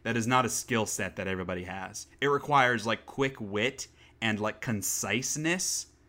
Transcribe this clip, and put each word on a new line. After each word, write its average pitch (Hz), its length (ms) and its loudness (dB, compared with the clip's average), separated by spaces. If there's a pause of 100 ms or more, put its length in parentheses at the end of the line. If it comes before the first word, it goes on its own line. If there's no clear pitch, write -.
that 117 140 0
is 113 100 2
not 127 180 6
a 113 40 2
skill 113 380 0
set 95 300 -4
that 95 120 -4
everybody 92 360 -4
has. 95 420 -10 (140)
It 135 80 0
requires, 131 580 4
like, 110 200 -2
quick 135 340 -2
wit 107 480 -2 (320)
and, 107 200 0
like, 107 200 -2
conciseness 131 1300 -2 (220)